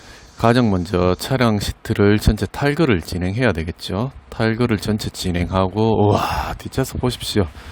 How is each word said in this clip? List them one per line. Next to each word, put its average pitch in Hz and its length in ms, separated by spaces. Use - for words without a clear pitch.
가장 117 340
먼저 90 480
차량 120 400
시트를 104 600
전체 104 260
탈거를 143 560
진행해야 98 520
되겠죠. 92 580
탈거를 113 500
전체 107 300
진행하고, 95 1000
우와, - 480
뒷좌석 - 420
보십시오. 120 460